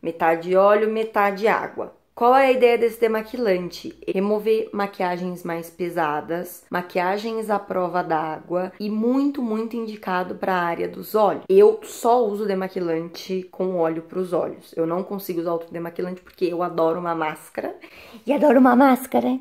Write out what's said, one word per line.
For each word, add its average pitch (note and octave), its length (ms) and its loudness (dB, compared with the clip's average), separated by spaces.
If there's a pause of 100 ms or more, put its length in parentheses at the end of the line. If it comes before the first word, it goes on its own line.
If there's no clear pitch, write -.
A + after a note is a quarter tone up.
metade E3 540 0
óleo, G#3 340 6
metade G#3+ 560 0
água. - 480 -2 (180)
Qual B3 240 4
é C4+ 100 6
a C4 60 6
ideia A#3+ 240 6
desse A3+ 240 0
demaquilante? A3 1040 -2
Remover G#3 680 0
maquiagens F3+ 680 -4
mais E3+ 280 -8
pesadas, E3 1000 -4
maquiagens G3 800 -4
à G#3 100 0
prova F3+ 440 -2
d'água E3 760 -4
e G#3 120 -6
muito, C4 500 0
muito A3+ 340 -4
indicado G3+ 600 -6
pra F#3+ 200 -2
área F3 320 -2
dos F3+ 280 -12
olhos. G3 340 2
Eu G#3 340 6
só B3 400 2
uso G#3 220 -2
demaquilante F#3 1040 -6
com F#3 260 -4
óleo E3 260 -2
pros F3+ 320 -8
olhos. - 420 -6
Eu E3 100 0
não E3+ 160 -2
consigo F#3+ 380 -8
usar E3+ 120 -4
outro E3+ 200 -8
demaquilante F3 480 -8
porque - 240 -8
eu F3 180 -2
adoro E3 360 0
uma E3+ 160 -4
máscara. D#3+ 600 -8 (520)
E A#3+ 60 0
adoro C#4 260 6
uma B3+ 180 8
máscara B3+ 640 4